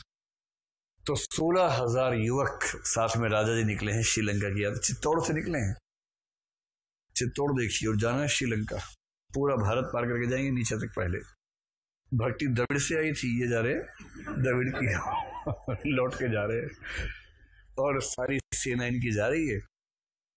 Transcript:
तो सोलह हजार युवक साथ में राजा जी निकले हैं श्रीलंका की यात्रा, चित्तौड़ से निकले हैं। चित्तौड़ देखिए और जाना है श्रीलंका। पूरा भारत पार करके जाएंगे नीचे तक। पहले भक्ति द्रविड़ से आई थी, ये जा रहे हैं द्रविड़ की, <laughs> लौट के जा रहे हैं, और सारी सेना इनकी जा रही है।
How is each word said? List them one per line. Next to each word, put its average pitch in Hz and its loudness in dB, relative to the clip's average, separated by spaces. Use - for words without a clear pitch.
तो 147 0
सोलह 175 2
हजार 127 2
युवक 120 0
साथ - 0
में 117 2
राजा 110 4
जी 113 2
निकले 104 0
हैं 113 2
श्रीलंका 104 2
की 101 0
यात्रा, 113 -2
चित्तौड़ 151 0
से 165 0
निकले 165 -2
हैं। 98 -2
चित्तौड़ 143 0
देखिए 117 0
और 107 2
जाना 117 2
है 147 0
श्रीलंका। 110 -2
पूरा 139 2
भारत 113 2
पार 120 0
करके 120 0
जाएंगे 131 0
नीचे 120 0
तक। 107 -4
पहले 92 -2
भक्ति 123 0
द्रविड़ 123 2
से 160 0
आई 156 0
थी, 123 0
ये 123 0
जा 117 2
रहे 123 2
हैं - -4
द्रविड़ 123 2
की, - -2
<laughs> - -
लौट 127 0
के 123 -2
जा 104 0
रहे 113 -2
हैं, - -6
और 135 0
सारी 131 -2
सेना 123 0
इनकी 123 0
जा 104 2
रही 156 0
है। 104 -2